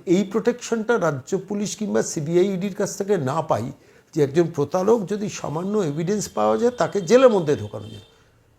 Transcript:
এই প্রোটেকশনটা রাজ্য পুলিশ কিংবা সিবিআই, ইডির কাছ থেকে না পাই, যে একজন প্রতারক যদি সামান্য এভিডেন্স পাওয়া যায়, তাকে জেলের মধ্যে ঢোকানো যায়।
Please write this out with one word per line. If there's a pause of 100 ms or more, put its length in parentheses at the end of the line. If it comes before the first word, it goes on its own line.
এই
প্রোটেকশনটা
রাজ্য
পুলিশ
কিংবা
সিবিআই,
ইডির
কাছ
থেকে (160)
না
পাই, (400)
যে
একজন
প্রতারক (120)
যদি
সামান্য
এভিডেন্স
পাওয়া
যায়,
তাকে
জেলের
মধ্যে
ঢোকানো
যায়। (520)